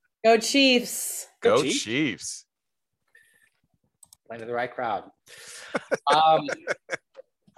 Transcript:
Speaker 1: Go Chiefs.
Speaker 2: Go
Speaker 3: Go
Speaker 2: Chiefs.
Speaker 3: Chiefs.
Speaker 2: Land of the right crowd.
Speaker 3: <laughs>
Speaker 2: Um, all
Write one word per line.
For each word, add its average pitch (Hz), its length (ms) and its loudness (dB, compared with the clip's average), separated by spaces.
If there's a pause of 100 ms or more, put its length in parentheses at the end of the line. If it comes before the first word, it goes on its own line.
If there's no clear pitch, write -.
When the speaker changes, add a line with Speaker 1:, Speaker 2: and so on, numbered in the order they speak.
(240)
Speaker 1:
Go 226 140 6
Chiefs. 254 880 0 (160)
Speaker 2:
Go 185 140 4
Speaker 3:
Go 135 80 4
Speaker 2:
Chiefs. 208 180 -2
Speaker 3:
Chiefs. 117 640 -6 (1800)
Speaker 2:
Land 117 140 -14
of 110 60 -12
the 120 60 -8
right 123 180 -6
crowd. 110 380 -6 (600)
Speaker 3:
<laughs> - 180 -6 (220)
Speaker 2:
Um, 156 360 4
all - 0 - (1080)